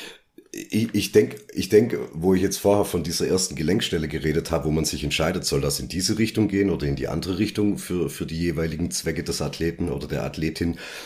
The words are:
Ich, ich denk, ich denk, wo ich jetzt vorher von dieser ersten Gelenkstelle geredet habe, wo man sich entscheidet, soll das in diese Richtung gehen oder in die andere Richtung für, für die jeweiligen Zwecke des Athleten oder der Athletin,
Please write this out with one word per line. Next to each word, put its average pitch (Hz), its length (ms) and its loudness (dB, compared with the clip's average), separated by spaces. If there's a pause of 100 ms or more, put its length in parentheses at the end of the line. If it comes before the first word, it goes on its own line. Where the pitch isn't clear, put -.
(580)
Ich, - 380 0
ich 95 160 0
denk, - 240 6 (180)
ich 95 140 -2
denk, 113 300 6 (160)
wo 87 200 4
ich 92 80 4
jetzt 95 180 0
vorher 101 260 4
von 87 180 -2
dieser 82 240 -2
ersten 87 280 0
Gelenkstelle 80 520 0
geredet 78 440 -2
habe, 78 120 0
wo 76 80 0
man 78 140 2
sich 73 180 -4
entscheidet, 80 400 0
soll 69 160 0
das 71 220 -2
in 65 80 -8
diese 92 280 0
Richtung 110 300 2
gehen 98 220 2
oder 73 180 0
in 69 80 0
die - 140 -4
andere 85 300 -2
Richtung 104 380 0
für, 87 320 -2
für - 160 -8
die 80 140 -6
jeweiligen 80 500 -2
Zwecke 82 340 -4
des - 180 -4
Athleten 82 480 -2
oder 71 180 -4
der 71 160 -4
Athletin, 85 540 -2 (280)